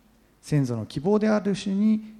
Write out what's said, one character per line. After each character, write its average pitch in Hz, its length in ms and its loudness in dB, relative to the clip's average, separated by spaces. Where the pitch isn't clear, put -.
先 143 240 0
祖 120 100 -4
の 107 100 -6
希 - 140 -8
望 202 180 2
で 214 100 0
あ 214 120 2
る 196 140 -2
主 196 160 -6
に、 214 500 0